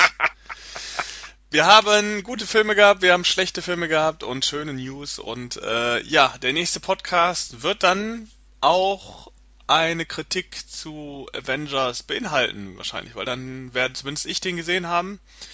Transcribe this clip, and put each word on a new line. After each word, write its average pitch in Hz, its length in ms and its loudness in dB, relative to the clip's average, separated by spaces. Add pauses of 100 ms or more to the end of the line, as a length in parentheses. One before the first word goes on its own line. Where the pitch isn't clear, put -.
<laughs> 170 40 8 (1500)
Wir 151 140 6
haben 208 560 6
gute 214 240 -8
Filme 214 260 2
gehabt, 202 300 8
wir 180 100 8
haben 180 100 2
schlechte 185 380 0
Filme 170 260 -4
gehabt 156 360 0
und 131 200 -4
schöne 147 300 -4
News 135 460 -10
und, 120 380 -10
äh, 117 440 0
ja, 135 400 4
der 127 100 -2
nächste 170 280 -4
Podcast 175 840 -2
wird 185 220 -2
dann 214 440 0 (320)
auch 185 720 0 (360)
eine 165 400 2
Kritik - 500 -8 (100)
zu 147 640 -12
Avengers 135 680 -2
beinhalten 120 760 -2
wahrscheinlich, 95 360 -10
weil 101 120 -8
dann 127 500 -8
werde 127 180 0
zumindest 139 320 -8
ich - 160 -6
den 180 160 -4
gesehen 175 300 -2
haben. 180 320 -2 (340)